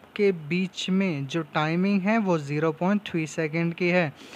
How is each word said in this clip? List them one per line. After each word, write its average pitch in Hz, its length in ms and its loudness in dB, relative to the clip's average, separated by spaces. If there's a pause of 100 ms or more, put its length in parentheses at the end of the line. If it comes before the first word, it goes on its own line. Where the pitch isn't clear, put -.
(160)
के 202 160 4
बीच 175 580 -4
में 185 360 0
जो 160 160 -4 (120)
टाइमिंग 180 480 2
है 214 160 2
वो 190 200 2
ज़ीरो 151 340 0
पॉइंट 196 340 0
थ्री 160 200 -2
सेकंड 165 480 -2
की 175 140 0
है, 175 240 2 (240)